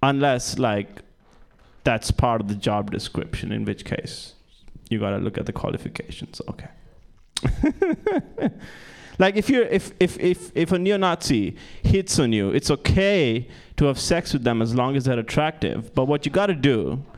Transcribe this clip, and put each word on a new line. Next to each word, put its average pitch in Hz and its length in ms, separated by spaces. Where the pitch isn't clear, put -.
Unless, 139 580
like, 104 420
that's 113 280
part 117 300
of 104 60
the 104 80
job 104 360
description, - 600
in 107 140
which 104 200
case - 480
you 113 100
gotta 101 180
look 95 200
at - 80
the - 80
qualifications. - 960
Okay. - 200
<laughs> - 1300
Like, 190 160
if 208 140
you're, 254 140
if, - 360
if, 175 200
if, - 360
if 165 160
a 185 80
neo-Nazi 175 760
hits - 360
on 123 140
you, 101 160
it's - 220
okay 151 760
to 151 80
have 139 140
sex - 340
with 135 100
them 117 180
as 113 120
long 127 220
as 131 100
they're 127 140
attractive. 113 760
But 131 120
what 143 200
you 147 60
gotta 196 240
do 123 480